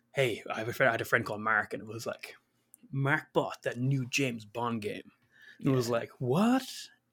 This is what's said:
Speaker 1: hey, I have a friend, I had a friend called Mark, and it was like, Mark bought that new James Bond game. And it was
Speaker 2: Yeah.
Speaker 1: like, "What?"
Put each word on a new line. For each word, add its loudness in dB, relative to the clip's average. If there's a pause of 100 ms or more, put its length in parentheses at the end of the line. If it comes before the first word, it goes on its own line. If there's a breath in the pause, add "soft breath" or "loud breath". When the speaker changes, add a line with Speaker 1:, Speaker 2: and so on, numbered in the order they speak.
(140)
Speaker 1:
hey, 0
I -4
have -4
a -6
friend, 4
I 4
had -2
a -2
friend 2
called -6
Mark, 2
and -8
it -14
was -10
like, -8 (560)
Mark 0
bought -2
that -4
new 0
James -2
Bond -4
game. -8 (480 soft breath)
And 2
it 4
was 2
Speaker 2:
Yeah. 0
Speaker 1:
like, -2
"What?" 4 (500)